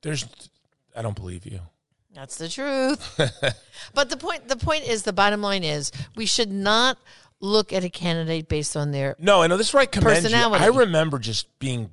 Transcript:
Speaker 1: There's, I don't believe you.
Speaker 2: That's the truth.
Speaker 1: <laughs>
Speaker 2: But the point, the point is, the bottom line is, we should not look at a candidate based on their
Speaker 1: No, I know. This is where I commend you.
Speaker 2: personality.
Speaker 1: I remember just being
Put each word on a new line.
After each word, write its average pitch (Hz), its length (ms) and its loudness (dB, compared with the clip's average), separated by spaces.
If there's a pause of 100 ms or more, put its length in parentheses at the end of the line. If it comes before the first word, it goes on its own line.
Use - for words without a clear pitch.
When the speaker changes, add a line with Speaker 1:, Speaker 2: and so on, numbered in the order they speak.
Speaker 1:
There's, 151 240 -6 (680)
I 113 80 -10
don't 107 120 -6
believe 90 300 -12
you. 98 140 -12 (540)
Speaker 2:
That's 135 240 -16
the 165 120 -10
truth. 269 720 -4
Speaker 1:
<laughs> 135 100 2 (640)
Speaker 2:
But 277 160 0
the 320 60 -6
point, 320 320 -8
the 269 80 -2
point 302 320 -2
is, 220 160 -2
the 214 80 -2
bottom 202 300 2
line 196 240 -2
is, 151 260 -4 (240)
we 220 100 -6
should 214 260 0
not 214 460 2 (440)
look 202 320 0
at 185 100 0
a 180 60 -4
candidate 165 580 -4
based 151 300 -4
on 147 140 -2
their 139 280 -2
Speaker 1:
No, 185 220 6
I 165 60 6
know. 175 100 4
This 220 120 0
is - 40 -6
where 277 100 6
I - 20 4
commend 208 320 4
you. 175 60 2
Speaker 2:
personality. 220 400 4
Speaker 1:
I 196 40 8
remember 165 520 4
just 110 280 -6 (120)
being 123 340 -4